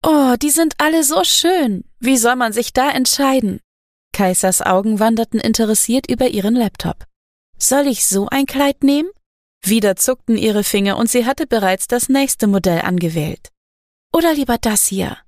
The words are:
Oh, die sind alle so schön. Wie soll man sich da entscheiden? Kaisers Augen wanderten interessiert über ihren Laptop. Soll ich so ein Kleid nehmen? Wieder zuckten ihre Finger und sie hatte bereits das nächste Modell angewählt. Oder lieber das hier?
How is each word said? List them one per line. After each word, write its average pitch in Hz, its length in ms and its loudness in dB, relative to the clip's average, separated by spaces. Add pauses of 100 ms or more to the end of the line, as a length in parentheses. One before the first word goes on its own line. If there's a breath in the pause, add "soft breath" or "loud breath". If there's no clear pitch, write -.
Oh, 277 340 4
die 294 100 0
sind 320 280 0
alle 311 260 2
so 330 200 0
schön. 320 600 0 (140)
Wie 262 180 2
soll 240 200 2
man 233 160 -2
sich 233 200 -4
da 269 180 2
entscheiden? 262 720 0 (520)
Kaisers 185 500 0
Augen 196 380 0
wanderten 220 400 0
interessiert 220 720 0
über 247 180 0
ihren 208 260 -2
Laptop. - 500 -4 (540)
Soll 277 280 2
ich 254 200 -2
so 196 220 0
ein 269 180 0
Kleid 277 380 -2
nehmen? 294 260 2 (540)
Wieder 202 320 2
zuckten - 400 -2
ihre 208 280 0
Finger 196 340 0
und 226 100 0
sie 240 160 0
hatte 277 220 -2
bereits 196 420 0
das 240 200 -2
nächste 269 380 0
Modell 185 360 2
angewählt. 165 680 -4 (640)
Oder 330 220 2
lieber 254 240 -2
das 214 280 -2
hier? 190 420 -6